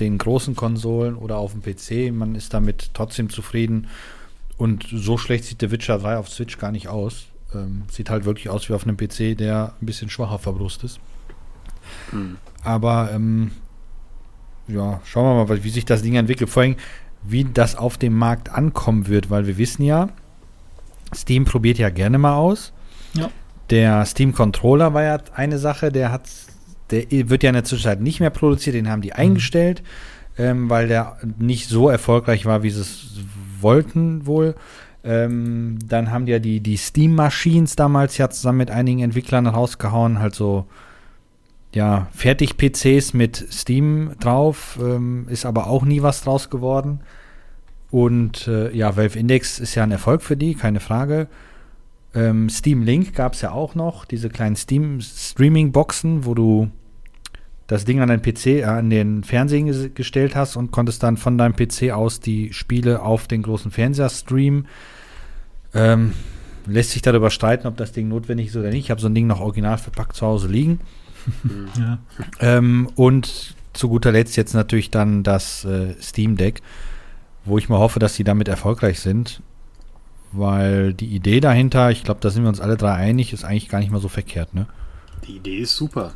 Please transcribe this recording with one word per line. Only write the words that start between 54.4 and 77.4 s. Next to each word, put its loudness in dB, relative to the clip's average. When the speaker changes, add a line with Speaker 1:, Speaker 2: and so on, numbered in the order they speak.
Speaker 1:
Steam-Streaming-Boxen, 2
wo -2
du 4
das -2
Ding 2
an 4
den 4
P 0
C, 2
äh, -2
an 0
den 2
Fernsehen 2
ges-, -4
gestellt 0
hast -2
und -4
konntest 0
dann 2
von 0
deinem 4
P 2
C -2
aus -2
die -2
Spiele 0
auf 0
den 0
großen -4
Fernseher 2
streamen. 0
Ähm, 4
lässt 2
sich -2
darüber 4
streiten, 0
ob -6
das -8
Ding -4
notwendig -4
ist -10
oder -2
nicht. -2
Ich -4
hab -2
so 0
ein 2
Ding 4
noch 2
original 0
verpackt -6
zu -2
Hause 2
liegen. 2
Speaker 2:
Mhm. -4
Speaker 3:
Ja. -2
Speaker 1:
Ähm, 4
und 2
zu -2
guter 4
Letzt 4
jetzt 0
natürlich 2
dann 2
das, 0
äh, -2
Steam 0
Deck, 0